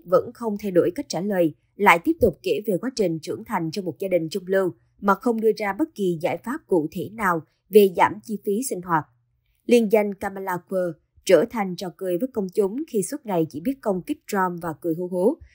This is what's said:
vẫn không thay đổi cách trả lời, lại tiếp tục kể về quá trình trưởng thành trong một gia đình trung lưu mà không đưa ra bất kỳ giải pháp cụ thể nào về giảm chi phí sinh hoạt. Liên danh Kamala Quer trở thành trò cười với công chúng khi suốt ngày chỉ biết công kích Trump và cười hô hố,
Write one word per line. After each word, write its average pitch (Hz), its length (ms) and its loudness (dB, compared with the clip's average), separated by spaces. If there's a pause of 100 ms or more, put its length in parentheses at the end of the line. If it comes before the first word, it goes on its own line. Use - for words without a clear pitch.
vẫn 185 300 2
không 220 240 -6
thay 202 120 -6
đổi 165 240 4
cách 285 140 -8
trả 165 120 -6
lời, 180 340 -2 (220)
lại 185 280 4
tiếp 320 160 2
tục 202 220 2
kể 160 240 -2
về 196 140 0
quá 254 160 -8
trình 165 260 0
trưởng 185 220 -10
thành 175 260 -4
trong 185 140 -8
một - 140 -8
gia 190 100 -6
đình 170 220 0
trung 190 160 -6
lưu 190 280 0 (260)
mà 196 140 2
không 226 260 -2
đưa 220 160 4
ra 208 160 -4
bất 294 220 -4
kỳ 180 260 -2
giải 165 240 -2
pháp 277 220 -8
cụ 160 240 0
thể 180 220 -10
nào 190 300 -2 (280)
về 196 260 8
giảm 185 160 4 (100)
chi 208 220 -8
phí 208 180 0
sinh 185 200 -8
hoạt. 170 220 0 (640)
Liên 226 260 4
danh 208 220 4
Kamala 196 420 -8 (120)
Quer 180 260 -2 (300)
trở 165 260 8
thành 190 260 -4
trò 185 200 -8
cười 180 220 -2
với 254 100 -2
công 220 260 -4
chúng 214 280 0 (100)
khi 208 100 0
suốt - 240 -10
ngày 170 240 0
chỉ 147 100 -12
biết 233 200 -4
công 185 220 -4
kích - 240 -8
Trump 185 360 -2
và 170 180 -6
cười 165 140 -2
hô 180 120 -6
hố, 185 320 0 (160)